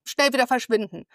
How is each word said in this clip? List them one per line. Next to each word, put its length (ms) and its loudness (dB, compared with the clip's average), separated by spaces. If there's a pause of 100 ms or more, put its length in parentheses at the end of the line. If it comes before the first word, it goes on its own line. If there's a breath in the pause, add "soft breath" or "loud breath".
schnell 280 2
wieder 140 2
verschwinden. 580 -2 (100)